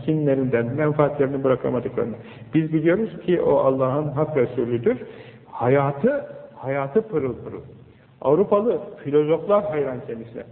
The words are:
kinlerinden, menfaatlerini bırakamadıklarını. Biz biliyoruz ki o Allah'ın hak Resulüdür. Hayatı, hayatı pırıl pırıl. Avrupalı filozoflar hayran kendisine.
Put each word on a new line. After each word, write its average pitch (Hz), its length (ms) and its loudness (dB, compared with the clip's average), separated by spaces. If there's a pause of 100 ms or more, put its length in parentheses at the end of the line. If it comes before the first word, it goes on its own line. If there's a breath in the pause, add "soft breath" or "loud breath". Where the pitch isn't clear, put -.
kinlerinden, 135 600 2
menfaatlerini 143 800 0
bırakamadıklarını. 120 720 0 (400 loud breath)
Biz 160 180 2
biliyoruz 165 540 0
ki 175 140 2
o 139 160 4
Allah'ın 135 520 2
hak 143 280 -2
Resulüdür. 123 600 0 (520 loud breath)
Hayatı, 143 760 0 (320)
hayatı 139 460 -2
pırıl 135 320 -4 (100)
pırıl. 98 160 -12 (600 soft breath)
Avrupalı 185 580 4 (260)
filozoflar 151 600 2
hayran 143 420 -4
kendisine. 113 460 -12